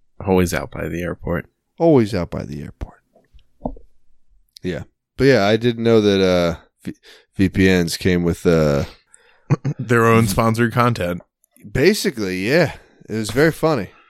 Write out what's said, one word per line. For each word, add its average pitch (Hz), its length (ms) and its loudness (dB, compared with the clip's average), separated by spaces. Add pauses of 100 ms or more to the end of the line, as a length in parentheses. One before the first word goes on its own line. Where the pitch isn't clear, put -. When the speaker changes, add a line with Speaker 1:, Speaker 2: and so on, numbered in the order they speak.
(220)
Speaker 1:
Always 92 300 2
out 71 180 -6
by 80 180 -8
the 85 120 -8
airport. 87 460 -6 (320)
Speaker 2:
Always 131 360 2
out 85 160 -4
by 76 140 -8
the 73 180 -12
airport. - 360 -16 (1600)
Yeah. 87 200 -8 (340)
But 131 80 0
yeah, 120 220 4
I 110 100 4
didn't 113 280 -2
know 113 180 6
that, 101 180 4
uh, 87 400 2 (220)
v-, - 120 -12 (400)
V 95 140 2
P 95 240 2 (100)
Ns 85 140 -4
came 87 280 0
with, 85 200 -2
uh, 78 400 2 (500)
Speaker 1:
<laughs> - 440 -4
Their 117 260 0
own 113 220 4
sponsored 113 480 0
content. 113 480 -2 (500)
Speaker 2:
Basically, 110 720 -2
yeah. 139 280 0 (340)
It 104 60 -8
was 110 160 -6
very 143 220 2
funny. 147 380 -2 (200)